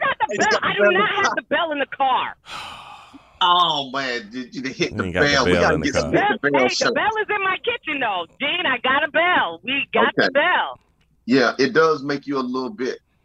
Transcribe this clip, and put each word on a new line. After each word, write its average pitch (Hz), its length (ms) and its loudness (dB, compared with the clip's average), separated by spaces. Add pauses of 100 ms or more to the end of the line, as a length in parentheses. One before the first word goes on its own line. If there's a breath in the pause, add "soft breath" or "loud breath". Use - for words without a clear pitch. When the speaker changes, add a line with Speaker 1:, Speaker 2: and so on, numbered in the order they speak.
Speaker 1:
got 554 200 -2
the 415 120 -2
Speaker 2:
Ain't 415 80 -6
Speaker 1:
bell? 392 120 2
Speaker 2:
got - 80 0
the - 80 -4
Speaker 1:
I 370 60 -2
do 392 40 -4
Speaker 2:
bell 415 120 4
in - 40 2
the 370 60 4
Speaker 1:
not 403 160 2
have 403 80 0
Speaker 2:
car. 240 100 0
Speaker 1:
the - 80 -4
bell 311 300 -2
in 285 80 -6
the 269 60 -2
car. 214 500 -2 (1040 loud breath)
Speaker 2:
Oh 165 520 2
man, 123 380 -4
did 120 240 -12
you 127 80 -10
hit 127 300 -4
Speaker 3:
You - 60 -10
Speaker 2:
the 95 60 -2
Speaker 3:
ain't 87 100 -6
got 90 60 0
the - 60 4
Speaker 2:
bell? 139 180 2
We 90 80 4
Speaker 3:
bell 87 100 4
Speaker 2:
gotta 160 120 2
Speaker 3:
in - 60 -2
the 156 60 -2
Speaker 2:
get 143 80 -2
Speaker 3:
car. - 80 0
Speaker 2:
some - 100 -2
hit - 100 4 (200)
the 139 80 0
bell 277 120 2
Speaker 1:
Hey, 123 60 4
the - 60 -2
Speaker 2:
show. - 180 0
Speaker 1:
bell 359 180 0 (100)
is 403 80 -2
in 415 140 -2
my - 220 -2
kitchen 320 360 -6
though, 190 260 -4 (140)
Gene. 330 260 -4
I 262 120 -2
got 269 280 0
a 302 40 -6
bell. 277 520 2
We 269 300 -4
got 220 160 4 (100)
Speaker 2:
Okay. - 80 4
Speaker 1:
the - 40 2
bell. 269 480 0 (480)
Speaker 2:
Yeah, 135 320 4
it 127 160 2
does 156 280 4
make 143 240 -6
you 139 120 -4
a - 20 -2
little 127 300 -4
bit 113 280 -6 (260)